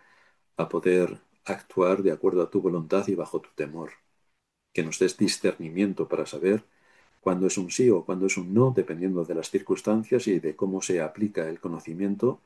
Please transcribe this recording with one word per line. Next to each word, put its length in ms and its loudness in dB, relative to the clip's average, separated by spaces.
a 120 -2
poder 500 2
actuar 580 0
de 100 4
acuerdo 300 2
a 80 -2
tu 100 2
voluntad 480 0
y 60 0
bajo 260 -4
tu 140 -20
temor. 380 -10
Que 100 -2
nos 160 -6
des 180 2
discernimiento 920 0
para 180 -2
saber 380 0
cuándo 260 0
es 120 0
un 120 -6
sí 200 4
o 140 4
cuándo 220 -2
es 100 0
un 180 -6
no, 220 6
dependiendo 480 -2
de 100 -6
las 160 -6
circunstancias 760 0
y 120 2
de 160 -4
cómo 260 -2
se 180 0
aplica 480 -4
el 120 -10
conocimiento 840 -4